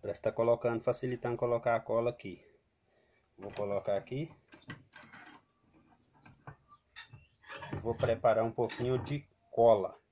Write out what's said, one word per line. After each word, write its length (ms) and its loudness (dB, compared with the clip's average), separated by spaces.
Pra 120 -6
estar 180 -2
colocando, 500 0
facilitando 540 -4
colocar 400 0
a 60 0
cola 280 0
aqui. 320 -10
Vou 140 -12
colocar 460 -2
aqui. 340 -6
Vou 120 -2
preparar 520 4
um 60 0
pouquinho 460 0
de 300 -6
cola. 480 6